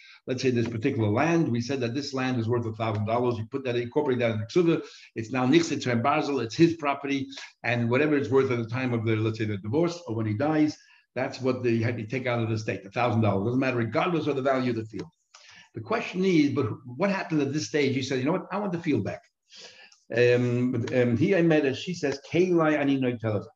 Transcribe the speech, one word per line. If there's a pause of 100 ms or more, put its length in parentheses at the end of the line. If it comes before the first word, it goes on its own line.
(280)
let's
say,
this
particular
land.
We
said
that
this
land
is
worth
a
thousand
dollars.
You
put
that,
incorporate
that
in
the
Ksuva. (340)
It's
now
Nichse
Tren
Barzel.
It's
his
property. (360)
And
whatever
it's
worth
at
the
time
of
the,
let's
say,
the
divorce
or
when
he
dies, (380)
that's
what
they
had
to
take
out
of
the
estate,
a
thousand
dollars.
Doesn't
matter,
regardless
of
the
value
of
the
field. (640)
The
question
is,
but (180)
what
happened
at
this
stage?
He
said,
"You
know
what?
I
want
the
field
back." (920)
Um,
but,
um,
he,
I
met
her,
she
says, (100)
"Kailai
ani
noitelas. (100)